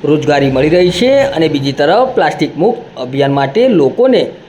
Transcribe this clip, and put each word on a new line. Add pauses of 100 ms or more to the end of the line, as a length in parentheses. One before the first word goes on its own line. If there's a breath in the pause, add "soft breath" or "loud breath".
રોજગારી
મળી
રહી
છે
અને
બીજી
તરફ
પ્લાસ્ટિક
મુક્ત
અભિયાન
માટે
લોકોને (180)